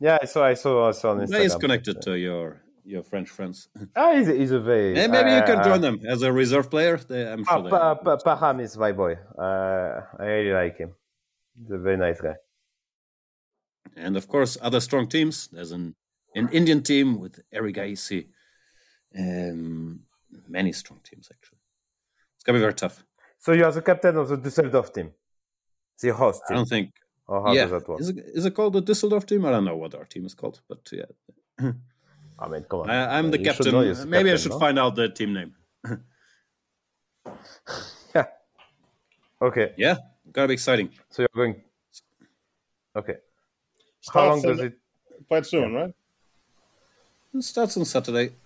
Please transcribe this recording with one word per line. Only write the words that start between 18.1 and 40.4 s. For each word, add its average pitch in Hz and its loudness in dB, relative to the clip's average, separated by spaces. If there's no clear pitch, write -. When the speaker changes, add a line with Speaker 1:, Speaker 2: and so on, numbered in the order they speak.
Speaker 2:
Um, 82 -8
many - -2
strong - -16
teams, - -20
actually. - -20
It's - -20
gonna 123 4
be 110 4
very 107 2
tough. - -8
Speaker 1:
So - 0
you 170 6
are 160 4
the 160 -4
captain 180 4
of 143 0
the 143 -2
Düsseldorf 131 0
team, 80 -8
the 120 0
host 113 2
Speaker 2:
I - -10
Speaker 1:
team. - -2
Speaker 2:
don't 120 0
think. 101 -2
Speaker 1:
Or 98 -2
how 101 4
Speaker 2:
Yeah. 131 4
Speaker 1:
does 87 -4
that 87 -4
work? 80 -6
Speaker 2:
Is 170 -6
it, 185 -8
is - -8
it 190 -2
called 208 0
the 190 2
Düsseldorf 208 0
team? 202 0
I 147 0
don't 107 2
know 85 -2
what 80 -10
our 73 -16
team 87 -12
is 95 -14
called, - -10
but - -18
yeah. - -12
<laughs> 123 -2
Speaker 1:
I - -10
mean, 78 -10
come 90 -6
on. 85 -6
Speaker 2:
I, 127 0
I'm 160 0
the - -2
Speaker 1:
You 95 -6
should 147 0
Speaker 2:
captain. 131 0
Speaker 1:
know 127 4
you're 98 2
the 139 -10
Speaker 2:
Maybe 185 4
I - 4
Speaker 1:
captain, 160 0
Speaker 2:
should 156 -4
Speaker 1:
no? 135 -6
Speaker 2:
find 147 2
out 123 0
the 113 0
team 104 -6
name. 87 -12
<laughs> 113 -10
Speaker 1:
Yeah. 151 4
Okay. 117 0
Speaker 2:
Yeah. 170 0
Gotta 139 0